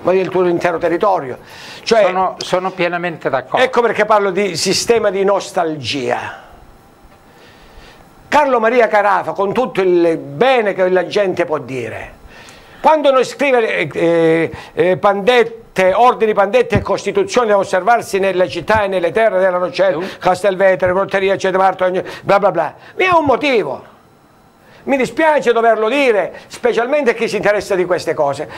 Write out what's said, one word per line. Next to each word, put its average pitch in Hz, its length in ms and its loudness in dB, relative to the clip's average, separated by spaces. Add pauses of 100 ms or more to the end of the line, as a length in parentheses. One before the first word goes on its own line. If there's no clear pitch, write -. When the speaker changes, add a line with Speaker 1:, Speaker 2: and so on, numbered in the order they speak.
Speaker 1:
ma 175 100 0
del 190 180 0
tuo 180 180 0
intero 170 300 -2
territorio. 165 600 -2 (460)
Cioè, 220 200 4
Speaker 2:
Sono, 185 340 0
sono 185 340 -4
pienamente 175 580 -4
d'accordo. 135 340 0
Speaker 1:
ecco 254 180 0
perché 214 240 0
parlo 202 260 2
di 180 240 -2
sistema 208 540 0
di 196 140 -2
nostalgia. 143 1300 -4 (1800)
Carlo 269 320 2
Maria 226 280 4
Carafa, 196 440 0
con 196 220 -2
tutto 190 280 -2
il 170 360 2
bene 196 560 -2
che 185 160 0
la 180 180 0
gente 180 380 -2
può 151 120 -6
dire, 113 640 -12 (600)
quando 294 300 4
noi 262 140 2
scrive, 220 640 -2
eh, 165 640 2 (220)
eh, 175 240 0
Pandette, 202 960 0
ordini, 214 400 2
Pandette 202 440 2
e - 40 2
Costituzione 202 680 -2
da 202 100 4
osservarsi 196 580 0
nelle 180 320 0
città 208 320 -2
e 202 60 -2
nelle 185 240 0
terre 214 280 2
della 180 200 2
Roccella, 180 420 0
Speaker 2:
Sì. 190 160 -10
Speaker 1:
Castelvetere, 185 760 2
Porteria, 190 420 0
eccetera, 185 280 0
Marto, 185 260 2 (360)
bla 196 160 2
bla 196 100 2
bla, 156 240 -2 (220)
vi - 80 0
è 370 100 2
un 320 120 2
motivo. 220 580 0 (1000)
Mi 277 120 0
dispiace 311 540 2
doverlo 220 380 2
dire, 247 440 2 (140)
specialmente 240 640 0
a - 20 0
chi 226 140 -2
si 175 80 -4
interessa 202 400 0
di 180 100 0
queste 165 300 -2
cose. 143 420 -2